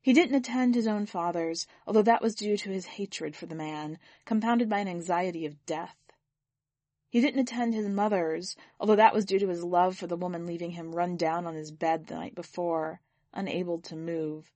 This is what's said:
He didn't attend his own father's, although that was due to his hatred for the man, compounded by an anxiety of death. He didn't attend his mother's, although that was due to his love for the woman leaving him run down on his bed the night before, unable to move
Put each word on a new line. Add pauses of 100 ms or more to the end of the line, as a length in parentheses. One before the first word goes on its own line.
He
didn't
attend
his
own
father's, (200)
although
that
was
due
to
his
hatred
for
the
man, (260)
compounded
by
an
anxiety
of
death. (1120)
He
didn't
attend
his
mother's, (240)
although
that
was
due
to
his
love
for
the
woman
leaving
him
run
down
on
his
bed
the
night
before, (340)
unable
to
move